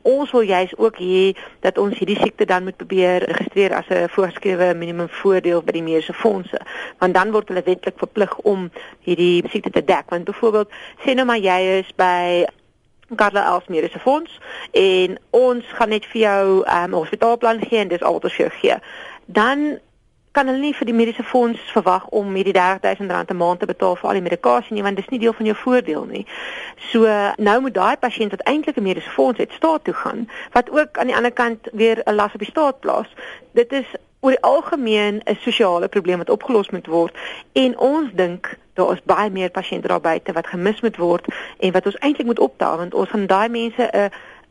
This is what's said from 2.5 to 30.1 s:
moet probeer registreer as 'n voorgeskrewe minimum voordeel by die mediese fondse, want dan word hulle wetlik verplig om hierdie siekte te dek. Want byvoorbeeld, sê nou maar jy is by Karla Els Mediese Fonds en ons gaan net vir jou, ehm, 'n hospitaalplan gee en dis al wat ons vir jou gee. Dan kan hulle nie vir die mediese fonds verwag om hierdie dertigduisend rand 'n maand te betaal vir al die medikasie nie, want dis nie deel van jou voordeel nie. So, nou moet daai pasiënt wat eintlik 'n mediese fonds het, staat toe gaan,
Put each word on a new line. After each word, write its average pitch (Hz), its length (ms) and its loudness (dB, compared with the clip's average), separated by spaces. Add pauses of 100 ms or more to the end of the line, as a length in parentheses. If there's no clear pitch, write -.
moet 190 120 -10
probeer 180 480 2
registreer 196 500 0
as - 160 -4
'n 175 180 0
voorgeskrewe 180 640 0
minimum 170 340 -6
voordeel 175 540 2
by - 100 -2
die 165 100 -4
mediese 160 300 -2
fondse, 196 480 -2 (380)
want 180 160 2
dan 190 160 2
word 214 180 0
hulle 180 140 -2
wetlik 180 360 -2
verplig - 400 -2
om 190 320 0 (300)
hierdie 175 480 2
siekte 202 220 -6
te - 140 0
dek. - 240 2
Want 175 160 -6
byvoorbeeld, 208 460 0 (360)
sê 262 80 2
nou 254 100 2
maar 240 140 0
jy 185 400 2
is 190 180 -6
by 175 500 2 (680)
Karla 202 300 2
Els 180 240 0
Mediese 170 300 -4
Fonds 294 420 -2 (320)
en 185 460 2 (120)
ons 247 340 4
gaan - 240 -2
net 214 180 -2
vir 226 140 -4
jou, 196 440 4
ehm, 175 260 0
'n - 20 -8
hospitaalplan 226 680 0
gee 220 180 0
en 196 100 0
dis 175 140 -2
al 156 100 4
wat 170 120 -4
ons 180 100 -4
vir - 120 2
jou - 140 -8
gee. - 160 2 (500)
Dan 262 520 0 (540)
kan 277 140 2
hulle 262 120 0
nie 294 160 -2
vir 247 120 -6
die 233 80 0
mediese 233 280 2
fonds 240 380 0 (120)
verwag 185 360 2
om 202 260 -2
hierdie 190 180 0
dertigduisend 190 580 0
rand 175 200 -2
'n 185 60 -4
maand 175 240 0
te 175 60 -4
betaal 180 300 0
vir - 120 -4
al 202 60 2
die 185 80 0
medikasie 226 520 0
nie, 208 80 -2
want 196 140 -2
dis 196 120 -6
nie 254 100 -4
deel 226 140 2
van 220 140 -4
jou 214 100 0
voordeel 247 480 0
nie. - 220 -10 (500)
So, 226 300 2 (300)
nou 214 240 2
moet 262 140 -4
daai 202 220 2
pasiënt 220 340 -2
wat - 120 -8
eintlik 294 340 -2
'n 220 60 0
mediese 185 280 -4
fonds 262 280 2
het, - 140 -4
staat - 320 0
toe 170 100 -4
gaan, - 340 -8 (240)